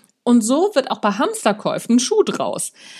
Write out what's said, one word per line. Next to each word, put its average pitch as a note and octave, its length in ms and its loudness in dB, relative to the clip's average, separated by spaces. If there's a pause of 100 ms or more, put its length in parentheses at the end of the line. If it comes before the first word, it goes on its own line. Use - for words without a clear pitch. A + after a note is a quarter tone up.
(300)
Und A#3+ 120 6
so D4 320 0
wird - 180 0
auch - 80 -6
bei G#3 100 0
Hamsterkäufen A3 840 0
ein - 20 4
Schuh G4+ 240 2
draus. - 500 -6 (280)